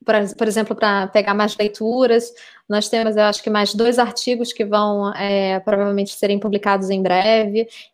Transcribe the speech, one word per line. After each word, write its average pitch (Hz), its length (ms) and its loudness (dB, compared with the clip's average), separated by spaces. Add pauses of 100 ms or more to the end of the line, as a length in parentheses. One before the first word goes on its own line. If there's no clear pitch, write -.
por, 220 100 2 (220)
por 226 100 0
exemplo, 214 300 -2
pra 202 300 0
pegar 202 260 0
mais 208 240 0
leituras. 226 760 0 (380)
Nós 208 220 -2
temos, 220 260 0
eu 214 60 4
acho 208 200 2
que - 60 -4
mais 208 260 0
dois 233 240 2
artigos 240 540 -2
que 220 140 -4
vão, 202 480 0
é, 196 460 -2
provavelmente 202 540 -2
serem 202 240 -2
publicados 196 520 -2
em 190 120 -2
breve. 208 640 2 (280)